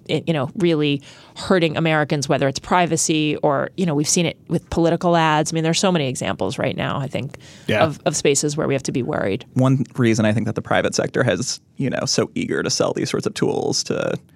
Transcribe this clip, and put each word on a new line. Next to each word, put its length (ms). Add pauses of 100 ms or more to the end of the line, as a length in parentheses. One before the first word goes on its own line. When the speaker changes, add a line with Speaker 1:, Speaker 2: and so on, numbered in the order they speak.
Speaker 1:
i-, 160
you 80
know, 220
really 460 (340)
hurting 400
Americans, 540
whether 180
it's 100
privacy 840
or, 320
you 100
know, 80
we've 140
seen 180
it 120 (100)
with 220
political 480
ads. 340
I 20
mean, 120
there's 140
so 120
many 160
examples 500
right 200
now, 200
I 100
think, 300 (300)
Speaker 2:
Yeah. 160
Speaker 1:
of, 220
of 100
spaces 400
where 120
we 60
have 100
to 100
be 100
worried. 400 (120)
Speaker 3:
One 280 (140)
reason 280
I 60
think 140
that 100
the 60
private 340
sector 280
has, 360 (160)
you 140
know, 160
so 300
eager 280
to 60
sell 240
these 160
sorts 180
of 60
tools 500
to 340 (180)